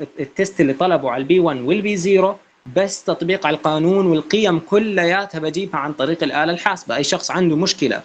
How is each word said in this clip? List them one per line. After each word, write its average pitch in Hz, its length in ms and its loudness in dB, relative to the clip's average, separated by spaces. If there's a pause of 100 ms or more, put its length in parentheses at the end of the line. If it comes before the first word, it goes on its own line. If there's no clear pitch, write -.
الت-، - 200 -12
التيست 185 400 -4
اللي 139 120 4
طلبه 139 380 0
على 127 120 -4
ال 135 40 -6
بي 180 140 2
وان 143 240 0
وال 190 180 0
بي 208 140 -2
زيرو 190 400 2 (400)
بس 196 280 -2
تطبيق 180 420 -2
على 151 100 0
القانون، 165 500 2
والقيم 170 520 2
كلياتها 190 800 0
بجيبها 160 420 -4
عن 147 120 -4
طريق 156 300 -2
الآلة 151 300 0
الحاسبة. 175 440 -2
أي 143 80 0
شخص - 260 -2
عنده 165 260 2
مشكلة 151 480 0